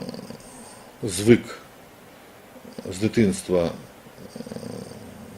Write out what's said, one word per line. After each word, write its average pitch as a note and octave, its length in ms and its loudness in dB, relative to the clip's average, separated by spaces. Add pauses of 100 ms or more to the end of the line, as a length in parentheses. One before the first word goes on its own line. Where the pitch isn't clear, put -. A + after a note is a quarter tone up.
(1040)
звик G#2 560 6 (1300)
з F2+ 60 -8
дитинства, F#2+ 680 4
е, - 760 -10 (960)